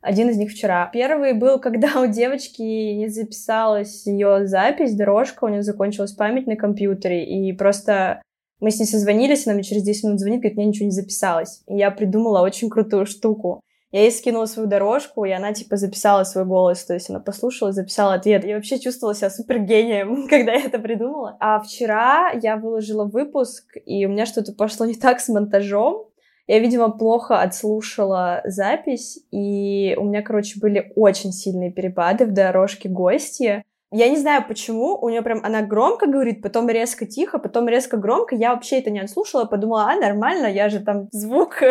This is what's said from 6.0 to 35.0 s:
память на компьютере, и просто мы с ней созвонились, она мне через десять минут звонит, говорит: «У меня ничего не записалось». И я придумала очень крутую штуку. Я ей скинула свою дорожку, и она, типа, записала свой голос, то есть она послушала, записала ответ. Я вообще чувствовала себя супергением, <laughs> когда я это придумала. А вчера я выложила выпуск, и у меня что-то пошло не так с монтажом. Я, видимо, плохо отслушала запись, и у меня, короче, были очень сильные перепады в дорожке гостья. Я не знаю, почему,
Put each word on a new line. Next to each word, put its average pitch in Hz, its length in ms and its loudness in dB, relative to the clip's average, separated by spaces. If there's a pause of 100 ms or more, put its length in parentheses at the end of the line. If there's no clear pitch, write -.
память 247 340 -2
на 220 100 -2
компьютере, 196 680 -2
и 190 280 -2
просто 196 680 0 (360)
мы 214 120 0
с 214 80 -2
ней 214 80 0
созвонились, 214 600 2
она 214 80 0
мне 196 100 -2
через 208 180 -2
десять 208 220 -2
минут 208 140 2
звонит, 208 220 0
говорит: 214 160 -2
«У 208 40 -2
меня 208 100 2
ничего 208 160 -2
не 196 60 0
записалось». 185 720 -4
И 202 100 -6
я 202 140 2
придумала 208 500 2
очень 196 300 0
крутую 214 340 0
штуку. 208 560 -2 (320)
Я 202 100 4
ей 240 100 8
скинула 226 340 -2
свою 220 220 -4
дорожку, 208 560 0
и 190 80 -2
она, 196 200 -4
типа, 208 240 -6
записала 202 460 2
свой 190 220 -2
голос, 185 400 2
то 180 100 -4
есть 175 160 -8
она 185 80 -8
послушала, 208 540 -4
записала 196 420 0
ответ. 202 300 2
Я 208 100 -4
вообще 214 240 -4
чувствовала 247 380 -4
себя 202 140 -2
супергением, 220 960 0
<laughs> - 40 -2
когда 240 220 6
я 269 120 2
это 240 140 -4
придумала. 233 640 -6
А 214 200 2
вчера 240 680 2 (100)
я 220 160 0
выложила 214 480 -4
выпуск, 247 800 -4
и 196 220 -2
у - 40 0
меня 208 160 0
что-то 208 260 -4
пошло 214 340 -2
не 226 80 -2
так 247 260 2
с - 80 -6
монтажом. 208 800 0 (400)
Я, 220 140 6
видимо, 233 300 4
плохо 226 500 2
отслушала 190 1040 -2
запись, 233 720 -4 (120)
и 202 680 -2
у 202 60 -2
меня, 208 180 -2
короче, 208 380 -4
были 202 340 0
очень 196 380 4
сильные 180 400 -6
перепады 185 540 0
в 214 60 -2
дорожке 190 560 2
гостья. 202 760 0 (280)
Я 233 160 4
не 285 80 4
знаю, 294 300 2
почему, 226 540 -4